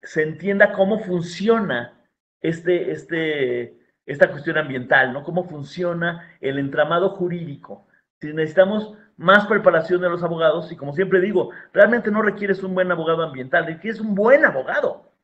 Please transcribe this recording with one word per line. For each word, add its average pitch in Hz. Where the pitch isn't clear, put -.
se -
entienda 196
cómo 196
funciona 180
este, 165
este, 143
esta 160
cuestión 151
ambiental, 131
¿no? 143
Cómo 175
funciona 170
el 139
entramado 151
jurídico. 170
Si 151
necesitamos 190
más 202
preparación 180
de 180
los 170
abogados, 165
y 170
como 139
siempre 185
digo, 190
realmente 214
no 214
requieres 202
un 185
buen 185
abogado 165
ambiental, 143
requieres 202
un 214
buen 233
abogado -